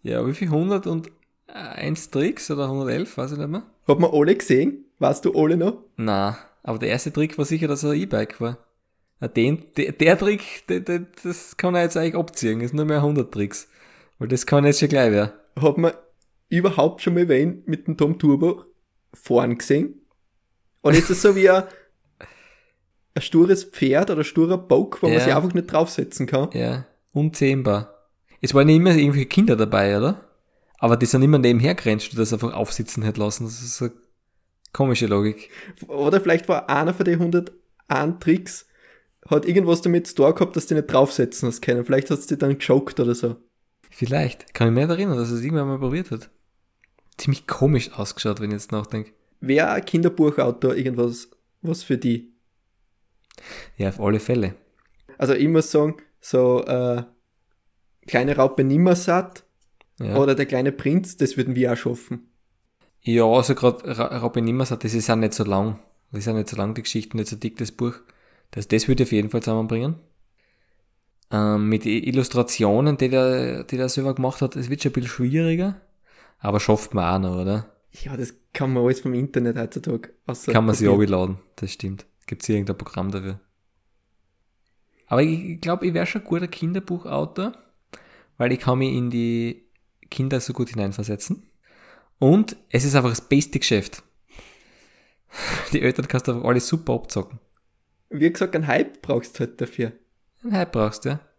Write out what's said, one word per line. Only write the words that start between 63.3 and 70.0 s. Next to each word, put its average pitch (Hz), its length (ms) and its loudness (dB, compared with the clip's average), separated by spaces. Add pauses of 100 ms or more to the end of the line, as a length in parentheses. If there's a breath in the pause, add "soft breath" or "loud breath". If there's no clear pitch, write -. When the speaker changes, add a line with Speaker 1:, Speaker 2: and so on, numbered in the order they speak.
Speaker 1:
grad 123 320 0
Ra-, 120 340 -6
Raupe 120 220 -2
Nimmersatt, 120 440 -2
das 110 80 -4
ist 113 160 -2
auch 113 80 4
nicht 110 160 0
so 113 100 -2
lang. 101 340 -2 (340)
Das 104 100 -10
ist 107 80 -6
auch 113 40 -2
nicht 107 140 -4
so - 80 -10
lang, 104 180 -4
die 113 100 -10
Geschichte, 113 340 -6
nicht 107 120 -4
so 110 60 -10
dick, 110 220 -10
das 117 160 -8
Buch. 120 220 -6 (560 soft breath)
Das, - 180 -10
das 113 180 2
würde 127 160 2
ich 120 60 -2
auf - 20 -2
jeden 107 180 0
Fall 113 140 -4
zusammenbringen. 113 520 -2 (1400)